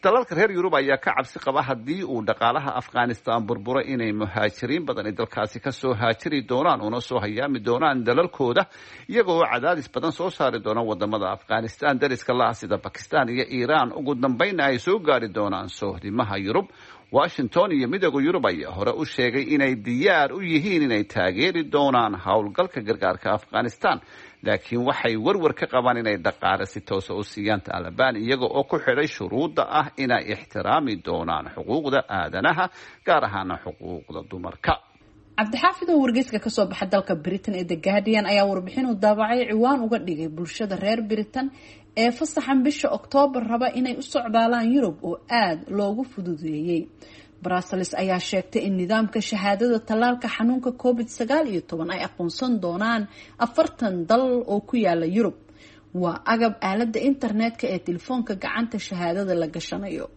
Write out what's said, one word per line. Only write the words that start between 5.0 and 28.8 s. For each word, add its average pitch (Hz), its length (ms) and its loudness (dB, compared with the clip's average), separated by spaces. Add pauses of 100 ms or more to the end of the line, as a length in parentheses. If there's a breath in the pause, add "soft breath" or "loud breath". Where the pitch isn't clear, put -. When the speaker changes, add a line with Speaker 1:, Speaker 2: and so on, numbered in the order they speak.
Speaker 1:
ay 104 80 -6
dalkaasi 110 480 -4
ka 139 80 -4
soo 127 240 -2
haajiri 120 480 0
doonaan 131 380 2
una 107 180 -2
soo 123 200 -2
hayaami 113 440 -2
doonaan 131 380 2
dalalkooda, 127 600 2 (460 loud breath)
iyaga 196 220 2
oo 165 140 4
cadaadis 143 460 0
badan 139 200 -2
soo 180 180 -2
saari 123 300 0
doona 107 220 0
wadamada 104 500 -2
Afghanistan 113 680 -2
dariska 131 340 0
la 123 140 4
ah 113 60 2
sida 104 240 -4
Pakistan - 520 -2
iyo 123 200 0
Iran. 127 440 2
Ugu 143 220 -4
dambeynna 135 500 0
ay 131 140 2
soo 190 200 2
gaari 135 300 2
doonaan 95 400 -2
sohdimaha 101 680 -4
Yurub. 110 280 0 (460 loud breath)
Washington 165 600 2
iyo 135 160 2
midowga 160 360 0
Yurub 160 220 0
ayaa 82 260 -2
hore 98 200 -2
u 156 140 -4
sheegay 127 380 0 (100)
inay 139 220 2
diyaar 135 560 2
u 170 100 -8
yihiin 165 420 2
inay 110 200 2
taageeri 113 680 0
doonaan 131 440 4
howlgalka 104 680 0
gargaarka 101 520 -2
Afghanistan, 113 640 -2 (460 loud breath)
laakiin 113 420 -2
waxay 127 320 0
warwar 156 360 2
ka - 140 -4
qabaan 123 300 2
inay 110 200 0
dhaqaale 95 480 0
si - 160 -12
toosa 98 320 -4
u 101 100 -4
siiyaan 104 380 -2
Taliban, 92 540 -2
iyaga 123 320 0
oo - 160 0
ku - 160 -2
xidhay 139 280 2